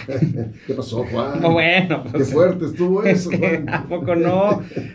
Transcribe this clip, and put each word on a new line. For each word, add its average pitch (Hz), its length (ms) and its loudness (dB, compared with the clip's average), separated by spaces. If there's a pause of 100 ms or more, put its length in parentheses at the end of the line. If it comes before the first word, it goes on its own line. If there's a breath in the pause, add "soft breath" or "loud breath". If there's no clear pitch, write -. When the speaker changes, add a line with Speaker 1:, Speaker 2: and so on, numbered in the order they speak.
Speaker 1:
<laughs> 120 600 -2
¿Qué 131 60 -2
pasó, 123 300 -6
Juan? 143 380 -4
Speaker 2:
No, 170 100 4
bueno, 165 540 2
Speaker 1:
Qué - 80 -10
Speaker 2:
pues, 135 180 0
Speaker 1:
fuerte 170 360 4
estuvo 185 360 0
Speaker 2:
<laughs> - 0 -
es 190 160 4
Speaker 1:
eso, - 120 -6
Speaker 2:
que, 180 80 0
Speaker 1:
Juan. 160 300 0
Speaker 2:
¿a - 160 -4
poco 170 300 -2
no? 185 520 2
Speaker 1:
<laughs> - 40 -16 (240 loud breath)